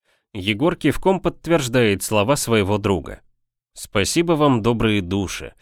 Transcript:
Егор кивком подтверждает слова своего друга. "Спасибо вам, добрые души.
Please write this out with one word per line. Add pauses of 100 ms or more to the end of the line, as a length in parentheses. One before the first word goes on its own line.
(320)
Егор
кивком
подтверждает
слова
своего
друга. (580)
"Спасибо
вам,
добрые
души.